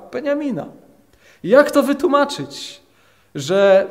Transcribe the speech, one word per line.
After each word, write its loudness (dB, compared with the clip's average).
Beniamina. -6
Jak 4
to 2
wytłumaczyć, -4
że 2